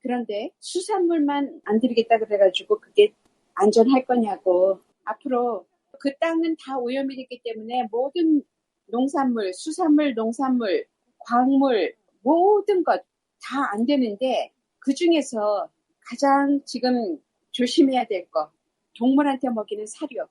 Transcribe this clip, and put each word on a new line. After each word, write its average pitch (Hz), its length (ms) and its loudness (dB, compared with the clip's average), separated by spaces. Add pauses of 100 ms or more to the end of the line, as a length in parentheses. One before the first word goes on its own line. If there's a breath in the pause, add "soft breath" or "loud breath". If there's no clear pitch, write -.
그런데 240 580 -6
수산물만 330 1040 -2
안 214 140 0
들이겠다 226 400 2
그래가지고 202 600 0
그게 - 340 4 (400)
안전할 226 520 4
거냐고. 190 720 0 (260)
앞으로 240 600 -4 (340)
그 277 180 -4
땅은 330 400 -2
다 269 200 -8
오염이 262 380 -4
됐기 247 280 -14
때문에 226 480 -6
모든 285 520 0 (440)
농산물, 247 680 -2
수산물, 302 600 0
농산물, 226 680 -2 (340)
광물, 254 760 2 (260)
모든 370 600 2
것 190 200 0 (380)
다 262 300 -4
안 220 140 -2
되는데 247 680 -2 (280)
그중에서 254 880 -2 (320)
가장 277 640 0
지금 240 560 -4 (300)
조심해야 254 560 2
될 185 240 -6
거, 156 200 -4 (440)
동물한테 269 540 0
먹이는 214 360 -8
사료. 220 460 -12